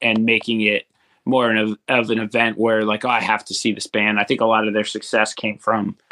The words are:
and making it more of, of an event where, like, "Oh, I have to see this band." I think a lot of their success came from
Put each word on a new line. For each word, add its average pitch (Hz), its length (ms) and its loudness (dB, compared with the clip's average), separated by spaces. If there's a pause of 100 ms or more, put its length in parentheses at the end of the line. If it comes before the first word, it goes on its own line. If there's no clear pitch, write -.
and 110 220 2
making 113 380 0
it 104 220 0 (400)
more 123 300 2
of, 107 240 0 (100)
of 120 220 2
an 110 80 0
event 113 400 -2
where, 110 260 2
like, 107 200 -2
"Oh, 127 40 -2
I 120 120 2
have 107 260 0
to - 80 -10
see - 180 0
this 98 140 -6
band." 107 320 0
I 101 60 2
think 113 160 -2
a 113 60 2
lot 110 200 2
of 104 80 -2
their 107 100 0
success - 500 -2
came 107 240 -6
from 107 380 -2 (160)